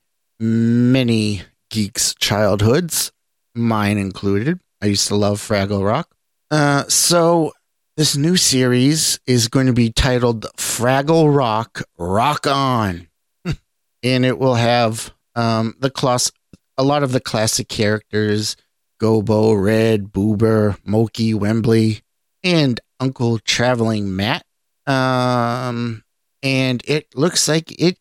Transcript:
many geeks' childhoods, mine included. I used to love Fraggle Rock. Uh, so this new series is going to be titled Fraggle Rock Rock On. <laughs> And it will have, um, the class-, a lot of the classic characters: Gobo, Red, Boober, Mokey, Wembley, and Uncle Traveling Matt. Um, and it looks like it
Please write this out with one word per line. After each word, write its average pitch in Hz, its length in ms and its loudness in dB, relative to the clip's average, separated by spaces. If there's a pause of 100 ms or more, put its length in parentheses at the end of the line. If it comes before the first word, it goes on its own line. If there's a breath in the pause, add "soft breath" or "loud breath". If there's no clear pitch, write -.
(400)
many 113 1000 0 (280)
geeks' - 480 -4
childhoods, 107 960 0 (420)
mine 107 440 0
included. 101 600 -2 (240)
I 101 60 0
used 101 200 0
to 104 60 -4
love 104 260 0
Fraggle 101 420 -2
Rock. 113 320 -2 (360)
Uh, 143 380 2
so 170 640 2 (440)
this 147 220 0
new 165 180 2
series 131 920 2
is 120 220 2
going 131 180 2
to 127 60 2
be 117 180 2
titled 120 520 0 (160)
Fraggle 143 760 2
Rock 113 480 -2 (140)
Rock 107 500 -2
On. 123 640 0 (360)
<laughs> 175 120 -4 (460)
And 127 240 0
it 127 120 -2
will 131 180 0
have, 117 580 0 (200)
um, 113 440 0
the 131 120 0
class-, 123 420 -2 (440)
a 135 60 -2
lot 143 200 0
of 131 100 -2
the 127 80 0
classic - 480 -2
characters: 107 880 -2 (440)
Gobo, 110 580 2
Red, 110 540 0
Boober, 107 680 2
Mokey, 110 520 -2
Wembley, 110 680 0 (400)
and 151 360 0 (220)
Uncle 127 380 -2
Traveling 113 760 -2
Matt. 107 300 -2 (420)
Um, 123 1200 -2 (380)
and 131 440 -2
it - 300 -6
looks 156 320 0
like 160 320 -2
it 175 200 0